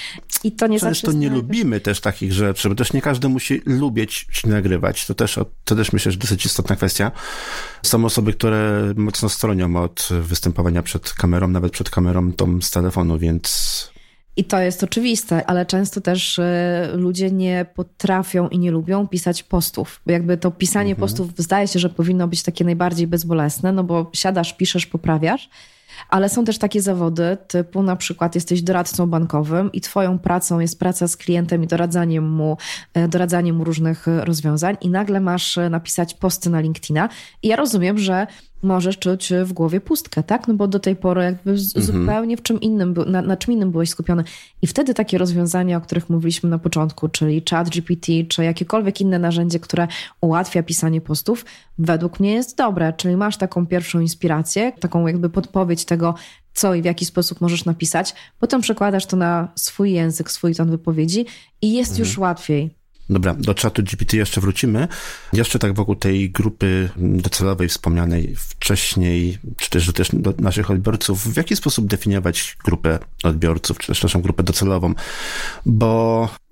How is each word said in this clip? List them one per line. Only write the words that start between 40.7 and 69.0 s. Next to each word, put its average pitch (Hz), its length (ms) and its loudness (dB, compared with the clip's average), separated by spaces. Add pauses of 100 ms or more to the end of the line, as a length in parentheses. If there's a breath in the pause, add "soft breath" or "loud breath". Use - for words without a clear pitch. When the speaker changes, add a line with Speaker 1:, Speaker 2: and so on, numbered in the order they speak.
Speaker 1:
tej 196 160 0
pory 185 280 2
jakby 185 340 0
z-, 196 200 -4
Speaker 2:
Mhm. 190 240 2
Speaker 1:
zupełnie 226 360 0
w - 40 -18
czym 226 200 -2
innym 202 320 2
był-, 170 120 0
na, 185 160 2
na 190 160 0
czym 240 160 -2
innym 196 180 2
byłeś 165 180 0
skupiony. 170 340 0 (380 loud breath)
I 165 60 4
wtedy 269 260 0
takie 208 240 0
rozwiązania, 175 600 2
o 165 40 -2
których 170 280 -4
mówiliśmy 170 400 0
na 165 80 2
początku, 160 520 -2
czyli 156 400 0
Chat 170 200 0
G 165 120 -2
P 170 140 -2
T, 170 160 -2 (180)
czy 165 140 0
jakiekolwiek 190 580 0
inne 185 180 2
narzędzie, 170 400 0
które 170 280 -2 (340 loud breath)
ułatwia 170 420 2
pisanie 160 380 0
postów, 208 440 -2 (320 loud breath)
według 165 420 0
mnie 202 140 2
jest 247 240 -2
dobre. 180 360 2
Czyli 180 220 0
masz 208 220 0
taką 180 300 -2
pierwszą 175 320 0
inspirację, 165 800 0
taką 170 280 0
jakby 175 220 0
podpowiedź 175 560 0
tego, 170 300 0 (380 loud breath)
co 190 220 2
i 170 60 0
w 170 40 -2
jaki 170 200 0
sposób - 360 -2
możesz 170 240 0
napisać. 170 480 -2 (260 loud breath)
Potem 233 220 2
przekładasz 202 440 0
to 185 120 0
na 170 380 2
swój - 360 -2
język, 165 400 0
swój 170 240 -2
ton 165 160 2
wypowiedzi 165 540 0 (360 loud breath)
i 214 120 2
jest 240 180 0
Speaker 2:
Mhm. 202 160 0
Speaker 1:
już 190 100 -4
łatwiej. 160 640 -2 (280)
Speaker 2:
Dobra, 92 240 2
do - 200 0
czatu 107 300 0
G - 140 -4
P - 80 0
T 110 120 2
jeszcze 101 240 0
wrócimy. 110 460 2 (460 loud breath)
Jeszcze 113 260 2
tak 101 140 2
wokół 101 220 0
tej 98 340 2
grupy 92 680 0
docelowej 90 720 0
wspomnianej 85 680 0
wcześniej, 90 1000 0 (200)